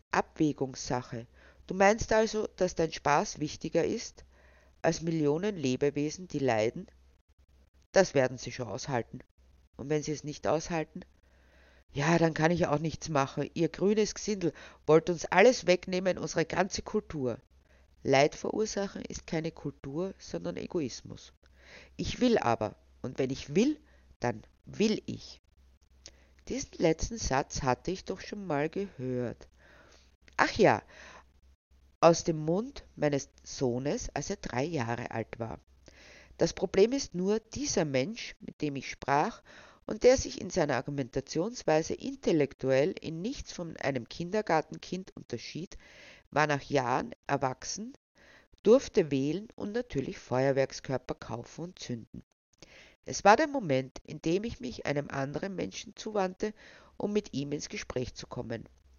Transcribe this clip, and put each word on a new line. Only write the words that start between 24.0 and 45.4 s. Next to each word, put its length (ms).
dann 240
will 420
ich. 340
Diesen 300
letzten 400
Satz 440
hatte 300
ich 120
doch 160
schon 260
mal 220
gehört. 800
Ach 160
ja, 300
aus 240
dem 200
Mund 400
meines 320
Sohnes, 680
als 160
er 60
drei 280
Jahre 480
alt 260
war. 220
Das 140
Problem 400
ist 220
nur, 240
dieser 460
Mensch, 560
mit 200
dem 140
ich 160
sprach 500
und 160
der 140
sich 240
in 100
seiner 260
Argumentationsweise 1200
intellektuell 1040
in 220
nichts 300
von 240
einem 320
Kindergartenkind 1080
unterschied, 600